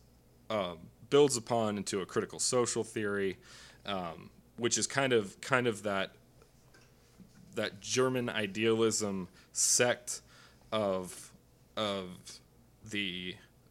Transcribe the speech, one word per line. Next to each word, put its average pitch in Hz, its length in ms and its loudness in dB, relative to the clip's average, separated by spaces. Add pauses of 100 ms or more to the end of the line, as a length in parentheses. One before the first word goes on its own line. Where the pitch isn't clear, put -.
(500)
uh, 92 260 -2 (340)
builds 143 280 6
upon 110 400 0
into 98 240 -2
a 90 40 -4
critical 87 340 -4
social 120 440 2
theory, 101 540 -2 (480)
um, 90 460 -6 (260)
which 113 200 0
is 107 100 0
kind 135 260 2
of, 101 260 0
kind 123 280 2
of 104 160 -2
that, 98 320 -2 (1400)
that 107 240 -4
German 127 480 0
idealism 107 1000 2 (260)
sect - 680 2 (500)
of, 95 600 -2 (460)
of 98 320 -4 (800)
the 92 460 -4 (360)